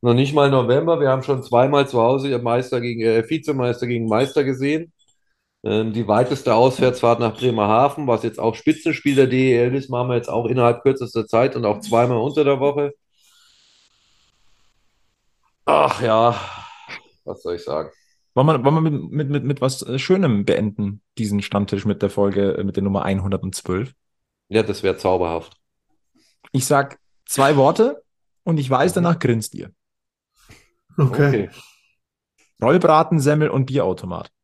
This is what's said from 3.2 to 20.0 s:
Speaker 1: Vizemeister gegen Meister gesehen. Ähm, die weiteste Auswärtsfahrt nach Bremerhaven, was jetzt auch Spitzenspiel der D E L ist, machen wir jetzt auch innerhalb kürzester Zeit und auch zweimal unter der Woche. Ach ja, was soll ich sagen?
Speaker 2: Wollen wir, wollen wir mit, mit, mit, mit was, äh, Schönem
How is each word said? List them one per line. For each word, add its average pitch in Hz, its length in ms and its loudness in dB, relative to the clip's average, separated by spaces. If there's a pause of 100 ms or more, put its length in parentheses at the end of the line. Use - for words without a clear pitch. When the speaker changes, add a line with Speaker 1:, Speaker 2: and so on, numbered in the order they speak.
Speaker 1:
Vizemeister 131 580 -2
gegen 117 200 -2
Meister 135 380 0
gesehen. 143 480 -4 (720)
Ähm, 107 300 0
die 113 120 -2
weiteste 123 480 2
Auswärtsfahrt 120 680 2
nach 113 180 -2
Bremerhaven, 120 680 2
was 117 160 0
jetzt 117 160 -6
auch 113 160 -2
Spitzenspiel 156 600 -2
der 135 120 6
D 131 260 2
E - 20 2
L 123 180 0
ist, 135 140 -6
machen 123 220 -4
wir 123 60 0
jetzt 117 120 -4
auch 117 180 -2
innerhalb 120 360 2
kürzester 123 440 -2
Zeit 120 300 0
und 120 80 -6
auch 104 160 0
zweimal 117 380 2
unter 139 260 0
der 139 160 0
Woche. 143 320 -2 (2750)
Ach 147 380 2
ja, 113 360 2 (840)
was 87 180 -14
soll 87 140 -6
ich - 80 -14
sagen? 78 240 -6 (460)
Speaker 2:
Wollen 131 120 4
wir, 151 180 2
wollen 143 100 4
wir 160 160 0
mit, 143 200 -6
mit, 147 200 -4
mit, 143 140 -4
mit 139 180 -4
was, 131 200 -2
äh, 127 160 -6
Schönem 131 460 0